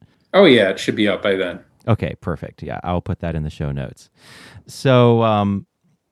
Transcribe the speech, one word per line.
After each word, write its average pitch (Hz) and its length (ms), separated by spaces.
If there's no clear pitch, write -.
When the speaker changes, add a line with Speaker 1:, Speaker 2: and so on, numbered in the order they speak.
Speaker 1:
Oh, 196 120
yeah. 117 240
It 98 100
should - 160
be 107 140
out 92 120
by 101 140
then. 90 240
Speaker 2:
Okay, 104 340
perfect. - 420
Yeah, 60 200
I'll 87 180
put - 180
that 82 160
in 78 80
the 76 60
show 73 220
notes. 69 380
So, 120 560
um, 101 420